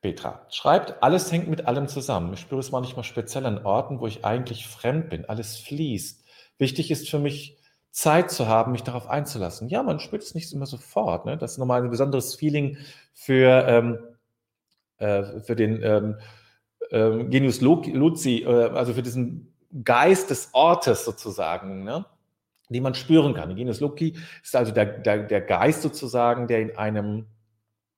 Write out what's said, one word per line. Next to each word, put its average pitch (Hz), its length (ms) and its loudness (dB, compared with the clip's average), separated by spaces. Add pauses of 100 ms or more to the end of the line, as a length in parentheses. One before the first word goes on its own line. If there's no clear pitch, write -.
Petra - 500 -8
schreibt, - 540 0
„Alles 175 260 2
hängt 170 180 -2
mit 156 200 -4
allem 139 180 -2
zusammen. 113 460 -4
Ich 98 80 -12
spüre - 180 -8
es 131 140 -8
manchmal 127 320 -6
speziell 131 420 -8
an 104 180 -4
Orten, 117 360 -2
wo 117 80 -6
ich 107 160 -12
eigentlich 117 420 -4
fremd 143 420 -4
bin. 80 180 -10
Alles 107 320 -10
fließt. 143 640 -8 (340)
Wichtig 139 320 -2
ist - 180 -4
für 151 120 -2
mich, - 380 -6 (340)
Zeit 170 400 2
zu 117 160 -2
haben, 113 240 4
mich 120 100 -4
darauf 123 240 -8
einzulassen.“ 120 600 -6
Ja, 220 160 -2
man 160 160 -2
spürt - 240 -10
es - 100 -16
nicht 165 180 -10
immer 139 140 -8
sofort, - 600 -4
ne? 151 100 -4
Das 131 160 -8
ist - 60 -14
nochmal 123 260 0
ein 123 60 -2
besonderes 131 440 0
Feeling 147 420 -2 (360)
für, 131 560 6
ähm, 117 300 4 (1000)
äh, 101 440 -2
für 117 120 -4
den... 110 300 2
Ähm, 107 320 2 (720)
ähm, 113 400 2
Genius 131 300 4
Loci, 151 320 4
Loci, 135 500 2
äh, 120 280 4
also 123 240 -2
für 123 80 -4
diesen 123 520 -6 (300)
Geist 160 460 4
des - 220 -4
Ortes 147 520 4
sozusagen, 95 800 -6
ne? 143 200 -8 (640)
Den 123 140 -6
man 135 120 -4
spüren 147 400 4
kann. 82 140 -8
Der 92 80 -8
Genius 117 240 -4
Loci 147 340 -4 (280)
ist - 120 -16
also 120 180 2
der, 107 140 4 (120)
der, 104 260 0
der 104 160 0
Geist 107 420 2
sozusagen, 120 640 0
der 117 140 2
in 110 160 -4
einem, 107 500 -4 (720)